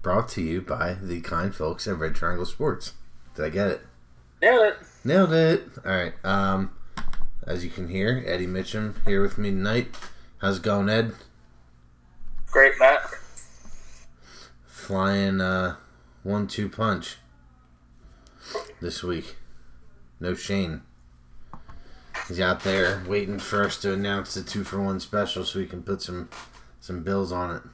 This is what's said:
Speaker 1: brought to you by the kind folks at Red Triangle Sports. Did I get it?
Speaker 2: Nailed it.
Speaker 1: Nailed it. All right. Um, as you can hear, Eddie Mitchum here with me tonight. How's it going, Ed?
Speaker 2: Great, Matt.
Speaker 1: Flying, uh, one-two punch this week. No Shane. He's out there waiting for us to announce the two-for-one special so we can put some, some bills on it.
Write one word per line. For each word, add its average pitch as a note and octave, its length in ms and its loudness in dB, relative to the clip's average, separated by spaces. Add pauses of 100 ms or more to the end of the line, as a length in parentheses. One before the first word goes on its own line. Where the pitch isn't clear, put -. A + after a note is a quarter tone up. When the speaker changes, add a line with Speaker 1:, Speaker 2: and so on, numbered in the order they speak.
Speaker 1:
brought G2+ 280 0
to - 120 -6
you E2 200 -2
by F2+ 340 -2
the F#2 280 -6
kind F2 300 -2
folks D#2+ 360 -4
at F#2+ 80 -2
Red D#2+ 180 2
Triangle F2 320 4
Sports. - 460 -2 (420)
Did D2+ 120 -2
I - 20 -2
get F#2+ 180 0
it? - 140 0 (600)
Speaker 2:
Nailed A3+ 220 8
it. G#3 140 4 (260)
Speaker 1:
Nailed E3 300 4
it. D#3+ 320 4 (200)
All F#2 60 -4
right. F2+ 220 0 (120)
Um, F#2+ 460 2 (760)
as F2+ 160 -2
you F2 60 -4
can F2+ 180 -6
hear, G#2 360 0
Eddie F2+ 220 -2
Mitchum G#2 580 0
here G2+ 160 6
with G2 180 4
me G2+ 120 2
tonight. G#2 420 0 (460)
How's G2 200 0
it E2+ 40 -10
going, G2+ 260 2
Ed? A2+ 260 2 (1300)
Speaker 2:
Great, C3+ 320 8
Matt. C3 220 8 (1700)
Speaker 1:
Flying, G2 720 0
uh, F#2 380 0 (440)
one-two G2+ 460 -2
punch G2 480 -2 (1600)
this F2 220 -6
week. F2 320 -4 (840)
No F2+ 140 -2
Shane. F2 480 -2 (1500)
He's F2 100 -6
out F#2 240 2
there F#2+ 460 2
waiting G2+ 320 0
for G2+ 240 0
us - 140 -2
to G2 140 -2
announce G2 420 -2
the F#2+ 100 -6
two-for-one G2 560 -2
special G2 440 -2
so - 140 -4
we F#2 80 -2
can F2+ 160 -10
put G2 180 -4
some, F2 280 -8 (500)
some F2+ 240 -8
bills F#2+ 300 0
on F2+ 240 -4
it. - 60 -12 (120)